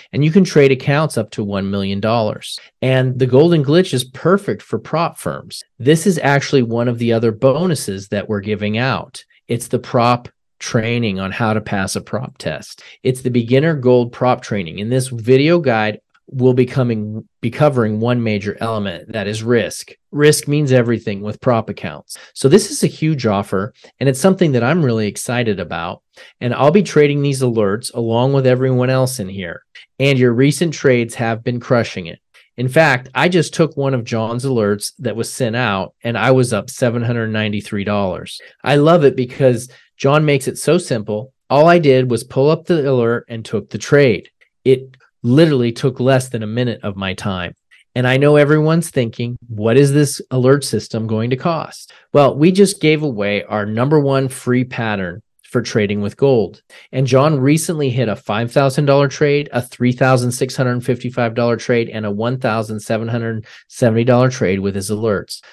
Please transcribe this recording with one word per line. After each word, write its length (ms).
And 140
you 60
can 120
trade 280
accounts 460
up 140
to 120
one 260
million 300
dollars. 600
And 380
the 80
Golden 360
Glitch 300
is 100
perfect 580
for 180
prop 380
firms. 460
This 280
is 120
actually 440
one 240
of 120
the 140
other 180
bonuses 800
that 180
we're 140
giving 360
out. 460
It's 200
the 120
prop 480
training 600
on 120
how 220
to 80
pass 340
a 60
prop 360
test. 440
It's 180
the 80
beginner 460
gold 360
prop 300
training. 380
In 100
this 200
video 500
guide, 400
we'll 260
be 120
coming, 640
be 100
covering 480
one 240
major 360
element, 520
that 160
is 160
risk. 480
Risk 360
means 240
everything 500
with 180
prop 300
accounts. 480
So 160
this 220
is 120
a 40
huge 400
offer, 460
and 100
it's 100
something 340
that 100
I'm 200
really 220
excited 540
about. 420
And 100
I'll 200
be 100
trading 400
these 220
alerts 500
along 400
with 140
everyone 420
else 300
in 100
here. 340
And 180
your 160
recent 400
trades 420
have 280
been 160
crushing 480
it. 120
In 120
fact, 440
I 160
just 240
took 240
one 160
of 120
John's 400
alerts 540
that 160
was 160
sent 260
out, 360
and 140
I 140
was 220
up 160
seven 340
hundred 240
ninety-three 560
dollars. 580
I 140
love 260
it 120
because 540
John 280
makes 220
it 100
so 200
simple. 560
All 180
I 120
did 300
was 140
pull 260
up 160
the 240
alert 380
and 180
took 240
the 80
trade. 520
It 320
literally 500
took 280
less 300
than 140
a 40
minute 360
of 120
my 180
time. 420
And 120
I 100
know 200
everyone's 520
thinking, 480
"What 280
is 160
this 300
alert 320
system 440
going 240
to 40
cost?" 560
Well, 240
we 160
just 260
gave 240
away 400
our 220
number 340
one 300
free 340
pattern 580
for 180
trading 400
with 160
gold. 440
And 160
John 320
recently 500
hit 200
a 60
five 360
thousand 340
dollar 220
trade, 460
a 80
three 320
thousand 380
six 240
hundred 280
fifty-five 500
dollar 220
trade, 340
and 160
a 60
one 260
thousand 440
seven 260
hundred 380
seventy 340
dollar 260
trade 300
with 160
his 160
alerts. 500